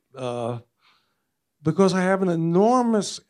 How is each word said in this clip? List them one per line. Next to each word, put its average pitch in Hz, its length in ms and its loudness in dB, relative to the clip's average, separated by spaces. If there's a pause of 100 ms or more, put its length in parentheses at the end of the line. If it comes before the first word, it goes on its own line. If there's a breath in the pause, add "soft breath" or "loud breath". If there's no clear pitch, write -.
(160)
uh, 120 420 -6 (1040)
because 175 320 2
I 185 80 0
have 190 200 0
an 190 60 0
enormous 202 1000 0